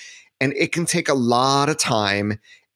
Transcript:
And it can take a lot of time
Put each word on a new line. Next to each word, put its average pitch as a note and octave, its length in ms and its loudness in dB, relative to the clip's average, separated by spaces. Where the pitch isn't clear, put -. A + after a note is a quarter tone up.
And C#3 180 0
it D#3+ 140 0
can E3+ 140 -2
take E3+ 220 -2
a D3+ 60 2
lot C3+ 560 2
of D3+ 80 -2
time G#2 640 0